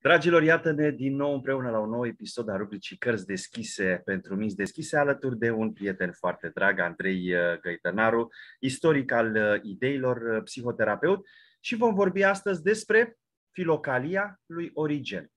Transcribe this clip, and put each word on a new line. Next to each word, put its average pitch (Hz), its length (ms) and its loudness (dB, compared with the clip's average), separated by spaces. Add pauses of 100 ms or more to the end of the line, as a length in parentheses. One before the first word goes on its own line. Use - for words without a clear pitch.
Dragilor, 165 380 6
iată-ne 156 480 4
din 135 240 -2
nou 143 180 0
împreună 131 360 -2
la 110 100 0
un 110 100 -2
nou 120 160 -2
episod 107 440 -6
al 98 80 -2
rubricii 101 400 -8
Cărți 110 280 -2
deschise 95 760 -2
pentru 95 320 -4
minți 104 200 -4
deschise, 123 420 -4
alături 139 400 0
de 117 140 0
un 110 220 -2
prieten 95 380 -4
foarte 87 420 -6
drag, 95 260 0
Andrei, 90 540 -2
uh, 87 280 0
Găitănaru, 110 680 0 (300)
istoric 135 520 0
al, 113 240 2
uh, 104 260 2
ideilor, 127 560 -2
uh, 113 260 -4
psihoterapeut, 120 840 -2 (340)
și - 160 -6
vom 226 180 2
vorbi 190 300 2
astăzi 196 400 2
despre 220 540 2 (340)
Filocalia 165 960 -2
lui 170 280 -8
Origen. 143 640 -4